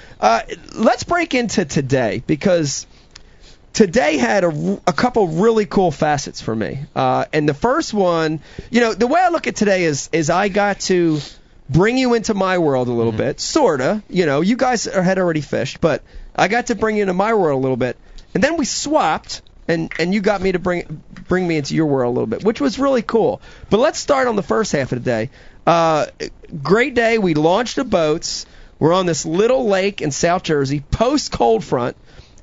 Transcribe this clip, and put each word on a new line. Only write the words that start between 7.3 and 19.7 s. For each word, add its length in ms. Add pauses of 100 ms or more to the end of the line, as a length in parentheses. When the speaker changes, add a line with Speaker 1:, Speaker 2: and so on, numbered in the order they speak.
Speaker 1:
and 160
the 60
first 400
one, 460 (300)
you 100
know, 140
the 120
way 140
I 80
look 180
at 100
today 280
is, 280
is 180
I 180
got 320
to 400 (480)
bring 300
you 160
into 200
my 240
world 300
a 40
little 200
Speaker 2:
Mm-hmm. 60
Speaker 1:
bit, 220
sorta. 680
You 180
know, 140
you 160
guys 320
are, 140
had 160
already 240
fished, 380
but 220 (320)
I 140
got 200
to 60
bring 220
you 60
into 120
my 200
world 240
a 40
little 140
bit. 200 (380)
And 80
then 140
we 80
swapped, 800 (260)
and, 320